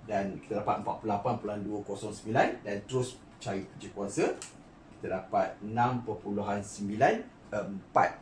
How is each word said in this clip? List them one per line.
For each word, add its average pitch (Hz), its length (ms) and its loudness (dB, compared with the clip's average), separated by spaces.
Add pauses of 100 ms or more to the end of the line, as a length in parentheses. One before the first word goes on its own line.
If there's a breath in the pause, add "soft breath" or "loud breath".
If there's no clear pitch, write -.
dan 98 400 0
kita 101 160 -2
dapat 113 240 0
empat - 160 -2
puluh 110 80 -2
lapan 107 320 2
perpuluhan 104 240 -4
dua 104 140 -2 (100)
kosong 101 240 -4
sembilan, 117 360 2 (120)
dan 101 240 -4
terus 127 320 0 (240)
cari 95 240 -2
kerja - 320 -14
kuasa, 117 280 2 (760)
kita 87 80 -4
dapat 92 560 0
enam 120 400 2
perpuluhan 104 560 -2
sembilan 110 640 2 (240)
empat. 98 640 0 (120)